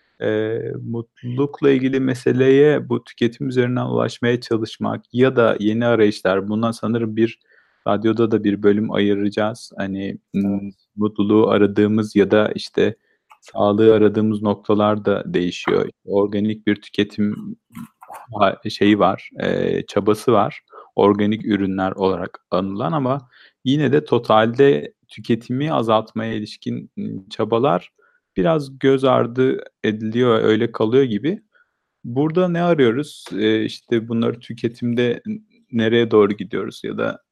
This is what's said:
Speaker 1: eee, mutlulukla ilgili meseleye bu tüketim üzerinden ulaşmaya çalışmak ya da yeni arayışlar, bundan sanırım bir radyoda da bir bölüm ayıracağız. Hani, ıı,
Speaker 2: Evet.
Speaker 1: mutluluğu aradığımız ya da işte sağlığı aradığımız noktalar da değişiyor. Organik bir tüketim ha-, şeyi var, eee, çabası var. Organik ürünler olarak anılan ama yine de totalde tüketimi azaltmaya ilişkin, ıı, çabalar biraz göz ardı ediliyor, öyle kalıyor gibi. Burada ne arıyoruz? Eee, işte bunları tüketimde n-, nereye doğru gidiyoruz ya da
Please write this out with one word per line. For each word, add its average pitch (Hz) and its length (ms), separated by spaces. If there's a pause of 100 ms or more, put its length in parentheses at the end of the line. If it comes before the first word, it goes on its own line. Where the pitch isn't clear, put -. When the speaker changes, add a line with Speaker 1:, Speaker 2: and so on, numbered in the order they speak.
(220)
Speaker 1:
eee, 113 520 (100)
mutlulukla 123 840
ilgili 131 300
meseleye 131 920
bu 120 140
tüketim - 440
üzerinden 123 380
ulaşmaya 120 560
çalışmak 110 720
ya 127 220
da 113 240
yeni 110 260
arayışlar, 101 600
bundan 113 240
sanırım 113 440
bir 113 240 (480)
radyoda 110 440
da 104 120
bir 104 200
bölüm 104 280
ayıracağız. 104 880
Hani, 98 400 (180)
ıı, 98 60 (200)
Speaker 2:
Evet. 98 120 (220)
Speaker 1:
mutluluğu 104 540
aradığımız 104 640
ya 98 160
da 107 240
işte - 400 (460)
sağlığı 104 520
aradığımız 107 480
noktalar 104 640
da 101 200
değişiyor. 87 640 (160)
Organik 101 640
bir 104 140
tüketim 104 540 (1040)
ha-, 101 300
şeyi 104 300
var, 95 300 (100)
eee, 90 480
çabası 107 440
var. 107 300 (340)
Organik 104 500
ürünler 95 460
olarak 95 480 (120)
anılan 98 400
ama 135 380 (360)
yine 135 260
de 147 140
totalde 120 880 (140)
tüketimi 123 640
azaltmaya 113 600
ilişkin, 110 640
ıı, 104 300
çabalar 117 600 (480)
biraz 151 420
göz 135 240
ardı 127 600 (200)
ediliyor, 110 600
öyle 110 280
kalıyor 117 320
gibi. 131 400 (600)
Burada 156 460
ne 170 120
arıyoruz? 147 680
Eee, 110 340
işte 113 420
bunları 117 320
tüketimde 120 840
n-, 107 140 (320)
nereye 117 400
doğru 107 220
gidiyoruz 101 500
ya 107 140
da 113 240 (100)